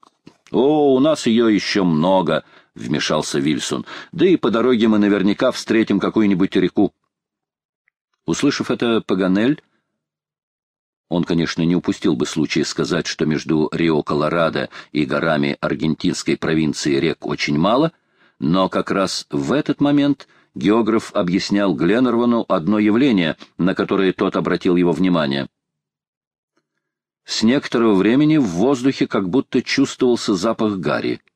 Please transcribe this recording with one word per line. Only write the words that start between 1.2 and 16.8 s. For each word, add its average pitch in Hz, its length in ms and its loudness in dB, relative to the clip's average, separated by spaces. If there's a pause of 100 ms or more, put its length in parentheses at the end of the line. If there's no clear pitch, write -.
ее 117 200 4
еще 101 380 0
много», — 82 580 0 (320)
вмешался 71 640 -4
Вильсон. 69 460 -4 (260)
«Да - 140 0
и 185 100 4
по - 140 0
дороге 113 380 2
мы 107 100 4
наверняка 104 540 2
встретим 107 480 0
какую-нибудь 98 560 0
реку». 90 380 0 (1300)
Услышав 131 460 -2
это, 117 300 0
Паганель, 101 600 0 (1500)
он, 85 160 -2
конечно, 85 380 -2
не 85 140 2
упустил 87 400 -2
бы 62 100 -2
случая 73 400 -2
сказать, 78 400 -4
что - 200 -4
между 78 460 -2
Рио-Колорадо 78 960 0 (220)
и 73 140 0
горами 71 560 -2
аргентинской 78 720 -2
провинции 78 600 -2